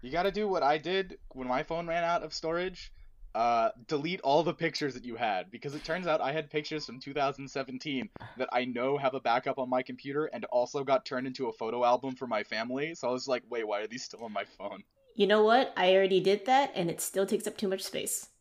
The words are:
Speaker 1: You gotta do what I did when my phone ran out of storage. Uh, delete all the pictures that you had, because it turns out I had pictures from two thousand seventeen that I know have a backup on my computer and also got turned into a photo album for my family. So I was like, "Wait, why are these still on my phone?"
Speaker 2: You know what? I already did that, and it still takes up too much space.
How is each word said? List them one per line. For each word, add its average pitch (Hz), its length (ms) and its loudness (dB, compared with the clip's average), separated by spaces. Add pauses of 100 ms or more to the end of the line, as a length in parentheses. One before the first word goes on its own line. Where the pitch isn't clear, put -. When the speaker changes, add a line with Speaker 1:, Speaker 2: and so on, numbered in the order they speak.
Speaker 1:
You 123 100 -10
gotta 180 180 2
do 208 160 -2
what 180 160 2
I 147 140 6
did 180 420 -2 (120)
when 127 180 -8
my 127 140 0
phone 170 260 -4
ran 170 160 0
out 170 180 2
of 160 120 -10
storage. 175 580 -4 (420)
Uh, 113 340 4 (180)
delete 160 360 -2
all 143 200 6
the 160 120 0
pictures 156 400 -2
that 123 100 -12
you 123 120 -8
had, 98 340 0
because 127 240 -10
it 147 100 -10
turns 175 220 -4
out 156 160 2
I 135 100 0
had 156 160 -4
pictures 151 380 -4
from 123 140 -12
two 139 120 -12
thousand 139 380 0
seventeen 131 580 -4 (300)
that 127 120 -2
I 127 140 2
know 127 320 0
have 139 160 0
a 135 80 -4
backup 123 380 0
on 127 100 -2
my 127 140 0
computer 139 440 -4
and 110 200 -8
also 123 380 0
got 131 200 2
turned 127 220 -4
into 131 220 -4
a 113 40 -4
photo 120 320 -2
album 127 320 2
for 127 100 -8
my 107 180 -2
family. 127 500 -4
So 131 140 -4
I 123 40 0
was 127 160 -4
like, 123 220 0
"Wait, 117 180 -2
why 104 140 0
are 110 40 -6
these 120 180 -10
still 107 200 -14
on 110 80 -10
my 101 120 -2
phone?" 101 400 -12 (320)
Speaker 2:
You 202 100 4
know 214 160 6
what? 240 340 6
I 185 180 6
already 190 260 6
did 196 260 2
that, 269 280 4
and 175 140 0
it 160 140 -4
still 190 240 0
takes 208 200 -2
up - 120 -8
too 202 100 -2
much 190 140 -2
space. - 460 -6 (120)